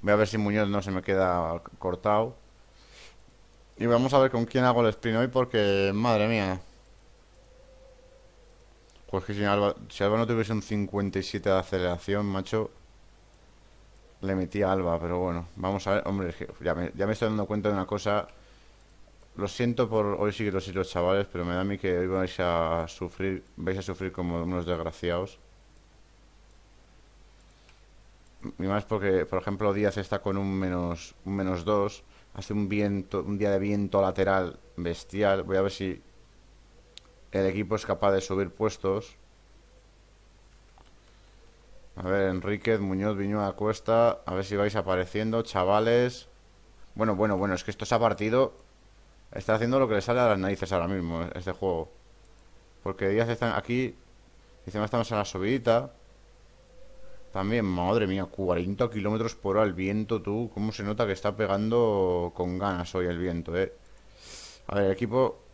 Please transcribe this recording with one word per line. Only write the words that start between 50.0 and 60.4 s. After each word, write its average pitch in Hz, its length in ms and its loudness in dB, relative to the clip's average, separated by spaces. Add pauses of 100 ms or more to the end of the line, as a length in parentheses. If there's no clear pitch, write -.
sale 120 180 0
a 123 80 6
las 104 100 4
narices 95 340 -2
ahora 87 160 0
mismo, 85 360 -2 (100)
este 90 200 -6
juego. 85 380 -2 (920)
Porque 139 260 -2
Díaz 117 200 2
está 117 280 0
aquí. 123 380 -2 (720)
Encima 107 200 -2
estamos 113 260 0
en 110 60 0
la 101 80 0
subidita. 117 640 2 (1400)
También, 104 340 0
madre 95 400 2
mía, 95 200 0
cuarenta 95 640 0
kilómetros 107 420 -2
por 98 240 0
hora 110 80 6
el 95 80 0
viento, 104 480 -2
tú. 110 320 -4